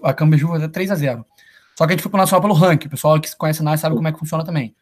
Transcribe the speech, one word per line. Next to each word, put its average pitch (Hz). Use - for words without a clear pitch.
a 135
Cumberland 156
até 156
três 190
a 196
zero. 131
Só 160
que 170
a -
gente -
foi 196
pro 196
Nacional 180
pelo 208
ranking, 165
o 151
pessoal 151
que -
conhece 156
a -
Nike 156
sabe 160
como 160
é 156
que 156
funciona 160
também. 151